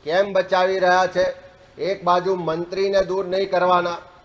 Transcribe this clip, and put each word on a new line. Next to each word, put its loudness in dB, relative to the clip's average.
કેમ 0
બચાવી 2
રહ્યા 4
છે? 2
એક -4
બાજુ 2
મંત્રીને -2
દૂર -4
નહીં -4
કરવાના 0